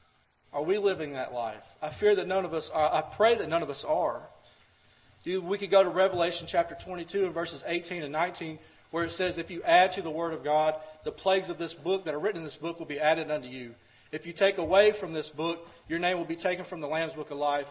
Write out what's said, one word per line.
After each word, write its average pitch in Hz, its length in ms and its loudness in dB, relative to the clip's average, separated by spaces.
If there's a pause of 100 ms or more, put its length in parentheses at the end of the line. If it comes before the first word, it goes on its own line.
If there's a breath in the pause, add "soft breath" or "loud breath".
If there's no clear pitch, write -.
(520)
Are 147 120 -4
we 185 140 2
living 160 360 0
that 127 200 -6
life? 113 300 -6 (180)
I 156 80 -4
fear 208 260 4
that 180 120 0
none 190 160 0
of 160 100 -6
us 160 160 -4
are. 156 240 2
I 156 80 2
pray 220 340 4
that 175 140 -2
none 165 140 0
of 143 60 -4
us 139 140 -8
are. 147 380 0 (1040 soft breath)
You, 185 180 -2
we 180 160 -2
could 196 120 -8
go 196 140 8
to 180 60 2
Revelation 175 580 2
chapter 170 280 0
twenty-two 180 500 -4
and 170 80 -2
verses 160 340 -4
eighteen 175 360 -4
and 143 80 -8
nineteen, 160 460 -2 (340 soft breath)
where 165 120 0
it 160 80 -4
says, 180 260 -2
"If 170 140 -6
you 170 120 -8
add 180 300 8
to 202 80 -4
the 165 80 -6
word 160 240 -2
of 135 100 -8
God, 151 320 4 (280 loud breath)
the 151 80 -4
plagues 190 380 0
of 165 80 -8
this 165 160 -6
book 185 320 -4
that 160 80 -4
are 151 60 -4
written 185 200 -2
in 165 40 -8
this 151 140 -12
book 170 220 -8
will 165 60 -10
be 147 140 -8
added 156 300 2
unto 143 180 -4
you. 123 280 -12 (360 soft breath)
If 156 140 -8
you 170 80 -10
take 196 240 2
away 190 340 6
from 185 220 -6
this 156 160 -6
book, 165 380 -6 (200 loud breath)
your 165 120 -4
name 180 180 0
will 165 80 -4
be 160 100 -6
taken 180 300 -4
from 170 160 -10
the 147 60 -4
Lamb's 160 260 -4
book 151 160 -10
of 143 80 -8
life 143 340 0